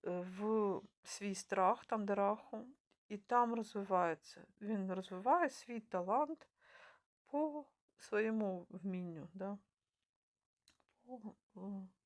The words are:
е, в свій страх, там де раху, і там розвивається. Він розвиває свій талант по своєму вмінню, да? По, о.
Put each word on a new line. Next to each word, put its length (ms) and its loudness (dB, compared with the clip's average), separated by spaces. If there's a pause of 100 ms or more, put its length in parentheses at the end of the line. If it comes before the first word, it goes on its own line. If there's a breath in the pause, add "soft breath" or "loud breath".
е, 160 -2
в 600 2 (220)
свій 320 -6
страх, 520 2
там 200 -2
де 80 2
раху, 520 0 (420)
і 80 -6
там 380 4
розвивається. 920 0 (140)
Він 320 -2
розвиває 580 2
свій 300 -10
талант 680 0 (760 loud breath)
по 380 -2 (320)
своєму 760 -2
вмінню, 640 -6
да? 240 -8 (1400)
По, 320 -14 (200)
о. 280 -10 (240)